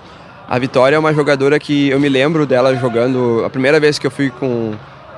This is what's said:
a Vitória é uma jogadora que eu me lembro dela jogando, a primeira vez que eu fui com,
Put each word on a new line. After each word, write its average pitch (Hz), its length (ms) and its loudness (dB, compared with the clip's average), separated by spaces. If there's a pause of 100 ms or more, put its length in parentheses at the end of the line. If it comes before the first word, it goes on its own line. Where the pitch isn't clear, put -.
(480)
a 127 100 -2
Vitória 131 380 2
é - 20 2
uma 156 160 0
jogadora 143 440 2
que 143 300 -2
eu 135 120 0
me 143 80 0
lembro 143 380 2
dela 131 300 2
jogando, 120 680 0
a 101 60 -4
primeira 139 280 2
vez 151 200 2
que - 80 -4
eu 135 40 -4
fui 139 200 -4
com, 117 440 -4 (440)